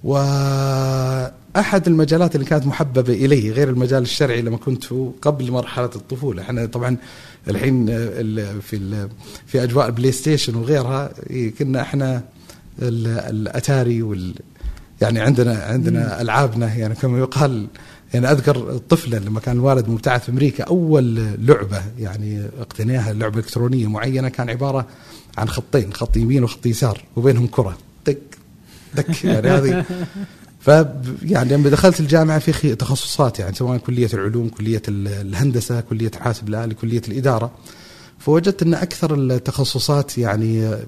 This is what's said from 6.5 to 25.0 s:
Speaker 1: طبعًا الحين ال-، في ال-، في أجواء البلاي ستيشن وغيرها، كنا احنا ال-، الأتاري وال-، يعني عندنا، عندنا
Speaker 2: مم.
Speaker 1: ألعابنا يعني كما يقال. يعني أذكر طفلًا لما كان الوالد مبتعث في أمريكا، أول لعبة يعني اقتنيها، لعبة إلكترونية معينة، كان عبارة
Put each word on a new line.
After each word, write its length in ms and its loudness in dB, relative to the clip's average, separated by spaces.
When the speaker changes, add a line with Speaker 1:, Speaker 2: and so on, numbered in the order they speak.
Speaker 1:
طبعًا 320 -2
الحين 420 2
ال-، 720 -4
في 140 -10
ال-، 340 -6
في 160 0
أجواء 240 2
البلاي 240 0
ستيشن 440 0
وغيرها، 560 -2
كنا 220 0
احنا 420 -2
ال-، 480 -2
الأتاري 720 0
وال-، 380 -6
يعني 180 2
عندنا، 440 2
عندنا 520 0
Speaker 2:
مم. 60 -6
Speaker 1:
ألعابنا 540 0
يعني 200 -2
كما 240 0
يقال. 480 0
يعني 180 2
أذكر 460 2
طفلًا 420 0
لما 200 -4
كان 160 -2
الوالد 340 2
مبتعث 360 0
في 60 -4
أمريكا، 320 0
أول 760 2
لعبة 420 4
يعني 460 -6
اقتنيها، 540 -2
لعبة 260 -2
إلكترونية 480 0
معينة، 420 0
كان 200 -4
عبارة 380 -2